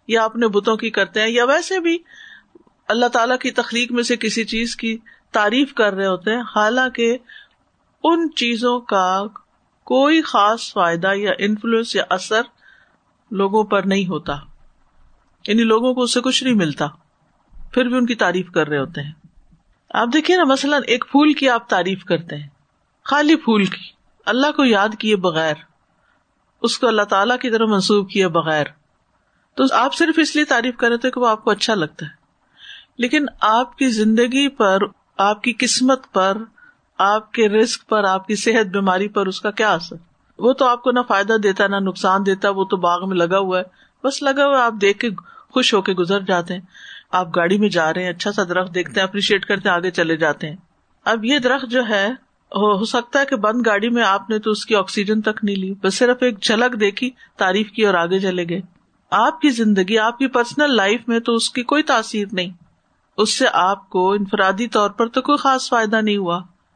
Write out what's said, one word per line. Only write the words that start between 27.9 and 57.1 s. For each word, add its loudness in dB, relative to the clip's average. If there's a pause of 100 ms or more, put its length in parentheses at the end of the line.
کیے 2
بغیر، 0 (880)
تو 0
آپ 2
صرف 0
اس 0
لیے 2
تعریف -2
کر 0
رہے 0
تھے -2
کہ -6
وہ 2
آپ -2
کو 0
اچھا 0
لگتا -6
ہے، -14 (880)
لیکن 0 (140)
آپ 2
کی 2
زندگی 2
پر، 2 (400)
آپ 0
کی -2
قسمت 0
پر، 0 (600)
آپ 0
کے 2
رزق 0
پر، 0
آپ 0
کی -2
صحت 2
بیماری 0
پر -2
اس -6
کا -4
کیا 0
اثر؟ -6 (420)
وہ 2
تو 2
آپ 0
کو 0
نہ 2
فائدہ 0
دیتا 2
نہ 0
نقصان 0
دیتا، 0
وہ 0
تو -4
باغ 0
میں -2
لگا 2
ہوا -2
ہے، -4 (400)
بس -4
لگا 2
ہوا 2
ہے، 2
آپ 0
دیکھ 2
کے -4 (400)
خوش 0
ہو 2
کے -2
گزر 0
جاتے -2
ہیں۔ -10 (500)
آپ -2
گاڑی 2
میں 2
جا 0
رہے -4
ہیں، -4
اچھا -6
سا -2
درخت -4
دیکھتے -4
ہیں، 0
اپریشیٹ -2
کرتے -2
ہیں، 2
آگے -2
چلے 0
جاتے -2
ہیں۔ -12 (480)
اب -2
یہ 2
درخت -2
جو 0
ہے، 0 (480)
ہو، 2
ہو -2
سکتا -2
ہے 0
کہ -4
بند 0
گاڑی 0
میں 0
آپ 0
نے 0
تو -4
اس -4
کی -2
آکسیجن 0
تک -2
نہیں -2
لی، -6
بس 0
صرف 2
ایک -2
جھلک 0
دیکھی، -2 (260)